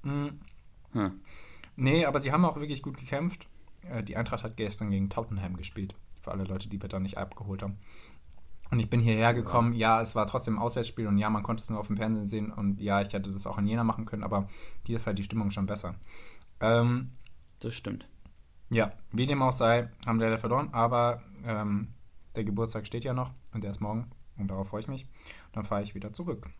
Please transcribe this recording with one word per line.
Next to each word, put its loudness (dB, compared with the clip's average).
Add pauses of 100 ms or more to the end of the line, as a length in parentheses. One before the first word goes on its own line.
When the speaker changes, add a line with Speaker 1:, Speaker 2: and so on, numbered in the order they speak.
Speaker 1:
Hm. -2 (540)
Speaker 2:
Hm. 0 (540)
Speaker 1:
Nee, 4
aber 2
sie -2
haben 6
auch 2
wirklich -4
gut -6
gekämpft. -4 (420)
Äh, -4
die -6
Eintracht -2
hat -8
gestern -2
gegen 2
Tottenham -2
gespielt, -8 (260)
für -8
alle -2
Leute, -4
die -6
wir -8
da -4
nicht -4
abgeholt -6
haben. -4 (920)
Und 4
ich 2
bin 4
hierher 6
Speaker 2:
Ja. 8
Speaker 1:
gekommen, 4
ja, 6
es -2
war 4
trotzdem 0
ein 0
Auswärtsspiel -2
und 6
ja, 4
man 2
konnte -2
es -6
nur 0
auf -4
dem 0
Fernsehen 0
sehen -2
und 2
ja, 4
ich -2
hätte -2
das -4
auch -2
in 4
Jena 4
machen 2
können, -4
aber 2 (380)
hier 0
ist 0
halt 0
die 0
Stimmung 0
schon 0
besser. -4 (640)
Ähm, 4 (500)
Speaker 2:
Das -4
stimmt. -8 (640)
Speaker 1:
ja, 4 (200)
wie 4
dem 2
auch 6
sei, 6 (180)
haben 4
leider 4
verloren, 2
aber, 4 (220)
ähm, 0 (480)
der 0
Geburtstag -2
steht -4
ja 0
noch -2 (200)
und -4
der -4
ist -8
morgen -2 (280)
und -2
darauf -2
freue -4
ich -8
mich. -6 (420)
Und -12
dann -4
fahre 0
ich -8
wieder -8
zurück. -6 (140)